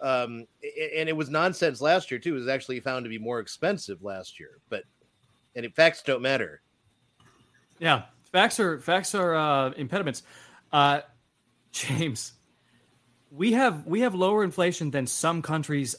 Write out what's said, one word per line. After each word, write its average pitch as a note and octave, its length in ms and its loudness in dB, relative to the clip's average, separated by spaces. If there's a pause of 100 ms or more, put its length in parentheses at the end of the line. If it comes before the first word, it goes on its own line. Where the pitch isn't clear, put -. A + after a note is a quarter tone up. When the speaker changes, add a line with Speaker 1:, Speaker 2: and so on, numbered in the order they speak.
Speaker 1:
Um, A#2+ 460 -2 (160)
a-, D#3 360 -6
and D#3+ 80 -2
it D#3 80 -2
was D3+ 140 -4
nonsense D#3 520 0
last E3+ 280 2
year, B2 100 -4
too. E3 160 -4
It C3 40 -4
was A#2+ 80 -6
actually C3 320 -4
found B2+ 260 -4
to A2+ 40 -8
be A2 100 -8
more A#2 200 -4
expensive G#2 640 -6
last F#2+ 360 -10
year. D2+ 180 -20 (120)
But, G2+ 160 -8 (680)
and A#2 200 -8
facts D#3+ 260 6
don't B2+ 220 0
matter. A#2+ 380 -2 (1160)
Speaker 2:
Yeah, D3 260 2 (280)
facts G#3 280 4
are, E3+ 200 0
facts F3+ 340 0
are, F3+ 220 2
uh, C#3+ 360 2
impediments. D3+ 520 -4 (500)
Uh, C#3+ 280 6 (720)
James, C3+ 600 -4 (1000)
we F#3+ 220 2
have, A3+ 320 2
we F#3 160 0
have A#3 140 0
lower G3+ 280 2
inflation E3+ 480 0
than C3 160 -2
some E3 340 0
countries C#3+ 580 -2